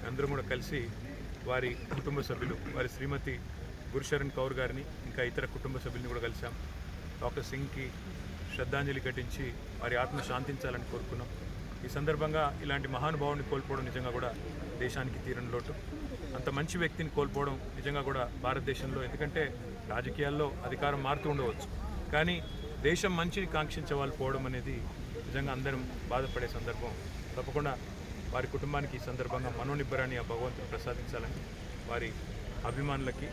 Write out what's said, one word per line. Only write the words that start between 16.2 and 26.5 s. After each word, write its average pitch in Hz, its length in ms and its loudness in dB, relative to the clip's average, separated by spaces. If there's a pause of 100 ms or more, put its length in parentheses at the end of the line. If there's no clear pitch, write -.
అంత 127 160 0
మంచి 143 280 0
వ్యక్తిని 160 300 2
కోల్పోవడం 139 520 2 (160)
నిజంగా 143 260 2
కూడా 131 300 2 (100)
భారతదేశంలో, 131 640 2
ఎందుకంటే 143 500 2 (340)
రాజకీయాల్లో 143 640 2 (120)
అధికారం 139 380 2
మారుతూ 143 280 2
ఉండవచ్చు, 131 360 2 (460)
కానీ 170 300 6 (380)
దేశం 175 360 6
మంచిని 170 300 2
కాంక్షించే 151 480 2
వాళ్ళు 139 220 2
పోవడం 135 300 2
అనేది 127 360 0 (440)
నిజంగా 135 260 0
అందరం 131 400 0 (160)
బాధపడే 123 400 2
సందర్భం. 117 460 -2 (420)